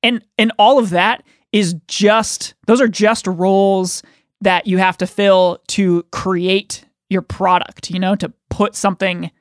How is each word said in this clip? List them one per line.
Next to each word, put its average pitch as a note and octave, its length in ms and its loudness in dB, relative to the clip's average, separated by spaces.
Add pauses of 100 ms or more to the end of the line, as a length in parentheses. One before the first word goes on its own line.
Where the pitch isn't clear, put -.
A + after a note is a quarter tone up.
And, A#3 240 -2 (140)
and A3 180 2
all B3+ 220 6
of A3 100 0
that F3+ 320 0 (300)
is F#3 240 0 (120)
just, - 680 0 (100)
those A#3+ 160 4
are B3 60 4
just G#3+ 400 0
roles F#3+ 760 0 (400)
that F#3 240 0
you F#3 140 0
have F#3 180 0
to F3+ 80 -4
fill F#3 640 2
to F3 340 0 (100)
create F#3 760 -4 (260)
your F#3+ 100 0
product, - 680 -4
you F3+ 80 -6
know, F#3+ 160 0
to - 180 -6 (160)
put - 260 -2
something F3+ 540 -4 (120)